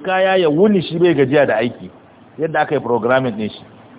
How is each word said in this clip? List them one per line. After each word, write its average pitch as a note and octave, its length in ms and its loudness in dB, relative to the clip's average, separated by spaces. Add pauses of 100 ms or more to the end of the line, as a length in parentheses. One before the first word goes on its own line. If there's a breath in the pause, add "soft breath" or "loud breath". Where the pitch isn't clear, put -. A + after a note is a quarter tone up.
kaya F#3+ 340 0
ya E3+ 120 2
wuni F#3 320 2
shi E3 180 -6
bai E3+ 140 4
gajiya C3+ 320 2
da A#2 120 0
aiki, A#2 320 -6 (500)
yadda D3+ 220 -4
aka D3+ 140 -2
yi B2+ 60 -2
programming A#2+ 540 0
ɗin G#2+ 140 -6
shi. - 140 -16 (360)